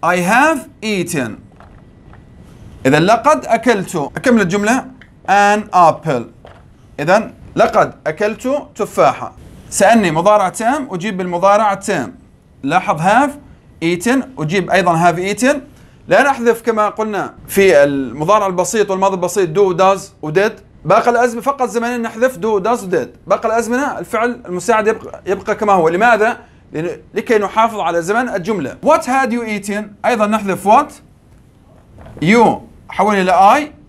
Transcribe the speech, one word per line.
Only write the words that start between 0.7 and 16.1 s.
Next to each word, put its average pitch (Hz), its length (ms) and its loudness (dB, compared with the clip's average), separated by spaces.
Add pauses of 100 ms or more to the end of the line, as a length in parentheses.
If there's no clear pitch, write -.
eaten. 160 460 -4 (1500)
إذا 143 140 4
لقد 233 460 2
أكلت. 226 500 0
أكمل 202 460 0
الجملة. 208 440 0 (420)
An 202 340 2 (140)
apple. 156 480 2 (760)
إذا 185 340 0 (220)
لقد 208 380 0 (140)
أكلت 226 680 -4
تفاحة. 165 580 -2 (360)
سألني 208 420 2
مضارع 185 380 2
تام 247 420 -4
أجيب 185 260 -8
بالمضارع 196 560 0
التام. 170 420 -6 (480)
لاحظ 160 380 -2
have 240 300 2 (520)
eaten 180 360 0 (200)
أجيب 170 300 -4
أيضًا 175 420 2
have 165 60 -4
eaten. 208 400 -2 (500)
لا 202 160 4